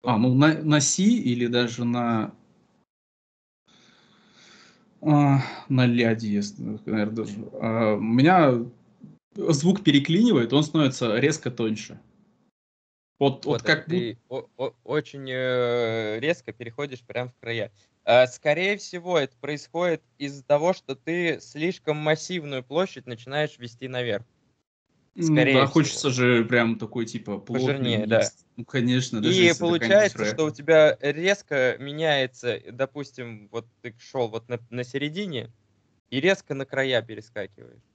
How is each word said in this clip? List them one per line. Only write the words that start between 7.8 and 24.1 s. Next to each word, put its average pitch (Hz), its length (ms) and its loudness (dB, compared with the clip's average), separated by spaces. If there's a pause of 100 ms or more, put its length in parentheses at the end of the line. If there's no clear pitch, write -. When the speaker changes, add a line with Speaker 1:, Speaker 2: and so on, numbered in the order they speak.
Speaker 1:
у 104 40 -6
меня 135 540 4 (840)
звук 175 480 0
переклинивает, 143 720 4
он 151 100 4
становится 131 540 0
резко 143 320 0
тоньше. 110 500 -6 (1200)
Вот, 135 260 0
вот 113 160 -2
Speaker 2:
Вот, - 0 -
Speaker 1:
как - 240 0
Speaker 2:
это - 20 -14
ты 160 300 -4
Speaker 1:
будто - 100 -20
Speaker 2:
о-, 127 280 -10
о-, 131 180 -6 (100)
очень, 139 460 -6
э, 120 920 -2
резко 151 320 -6
переходишь 123 500 -12
прям 123 280 -10
в - 80 -20
края. 117 340 -8 (320)
А, 123 220 6
скорее 170 500 -2
всего, 175 420 -4
это 135 200 -2
происходит 160 640 -4 (160)
из-за 143 260 -12
того, 151 280 2
что 135 220 -8
ты 165 460 -4
слишком 156 560 -6
массивную 151 680 -4
площадь 147 440 -4
начинаешь 135 520 -8
вести 120 300 -14
наверх. 120 360 -4 (920)